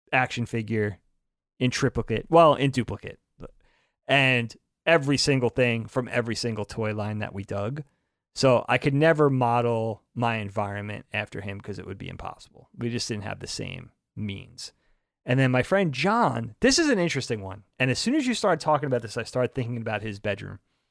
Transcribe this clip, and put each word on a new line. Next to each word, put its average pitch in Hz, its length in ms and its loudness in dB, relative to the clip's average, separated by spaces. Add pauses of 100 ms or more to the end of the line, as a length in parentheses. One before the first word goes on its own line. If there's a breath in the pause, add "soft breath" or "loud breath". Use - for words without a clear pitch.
(120)
action 127 340 0
figure 107 540 -2 (600)
in 127 120 2
triplicate, 117 580 -2
well, 160 260 8
in 135 160 0
duplicate, - 480 -6 (840)
and 131 480 2 (320)
every 147 300 4
single 131 340 2
thing 117 360 0
from 123 260 -4
every 117 240 -2
single 107 300 -4
toy 110 280 -4
line 107 260 -4
that 104 140 -6
we 98 120 -8
dug. 110 380 -4 (520)
So 127 320 4
I 120 100 2
could 143 160 0
never 151 360 4
model 120 760 0 (100)
my 117 240 -2
environment 101 760 -6
after 104 260 -6
him 98 220 -10
'cause 98 180 -12
it - 80 -14
would 98 100 -10
be 90 120 -12
impossible. - 680 -16
We 120 120 -4
just 117 180 -4
didn't 104 160 -6
have 101 160 -8
the 101 80 -12
same 90 440 -10 (220)
means. 98 600 -10 (520)
And 127 140 2
then 131 120 4
my 127 120 4
friend 185 300 2
John, 131 640 0
this - 200 4
is 320 100 2
an 226 100 2
interesting 131 420 -2
one. 95 220 -12 (160)
And 131 100 2
as 123 80 0
soon 233 160 0
as 294 140 0
you 254 60 0
started 190 260 0
talking 147 280 0
about 120 160 0
this, 110 120 -12
I 117 80 -4
started 127 320 -2
thinking 120 220 -4
about 110 240 -4
his 104 180 -8
bedroom 101 400 -6 (320)